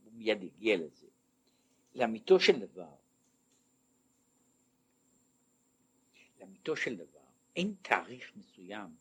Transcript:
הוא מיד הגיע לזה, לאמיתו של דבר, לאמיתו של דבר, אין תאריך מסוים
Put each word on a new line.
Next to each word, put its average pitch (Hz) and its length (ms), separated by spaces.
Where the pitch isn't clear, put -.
הוא 110 80
מיד 110 300
הגיע 98 340
לזה, 78 300
לאמיתו 120 460
של 180 180
דבר, 90 360
לאמיתו 147 360
של 123 200
דבר, - 240
אין 196 260
תאריך - 540
מסוים 98 540